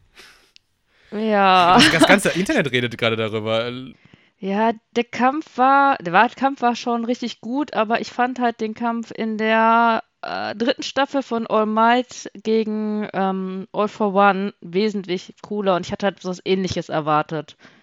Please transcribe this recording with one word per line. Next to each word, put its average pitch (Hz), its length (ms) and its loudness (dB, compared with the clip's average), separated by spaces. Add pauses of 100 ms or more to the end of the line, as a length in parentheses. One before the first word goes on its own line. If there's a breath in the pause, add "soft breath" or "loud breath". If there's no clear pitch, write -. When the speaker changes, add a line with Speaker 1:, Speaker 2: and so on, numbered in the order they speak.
(1120 soft breath)
Speaker 1:
Ja. 196 640 4
Speaker 2:
Das, 302 160 6
das 165 160 4
ganze 190 240 4
Internet 185 400 0
redet 120 260 -2
gerade 110 200 0
darüber. 110 540 -2 (680 soft breath)
Speaker 1:
Ja, 208 340 -2 (220)
der 240 100 0
Kampf 269 540 -2
war, 277 400 4
der 170 140 -8
war-, 214 160 6
Kampf 269 340 -4
war 240 140 0
schon 233 280 -4
richtig 233 360 -6
gut, 254 340 -6
aber 220 260 0
ich - 120 -10
fand 247 260 -4
halt 240 220 -2
den 220 140 -6
Kampf 233 360 -6
in 220 280 -6
der, 226 640 2 (200)
äh, 101 300 -6
dritten 233 280 -2
Staffel 269 400 -2
von 226 240 -6
All 214 200 0
Might 233 640 0 (120)
gegen, 214 680 -2
ähm, 190 600 -4
All 208 160 -2
for 202 260 -2
One 202 460 2
wesentlich 185 840 -4
cooler 196 340 -2
und 180 100 -4
ich - 60 -8
hatte 202 140 -2
halt 190 140 -4
so 185 80 -10
was 180 160 -8
Ähnliches 185 440 -2
erwartet. 151 680 -2 (260 soft breath)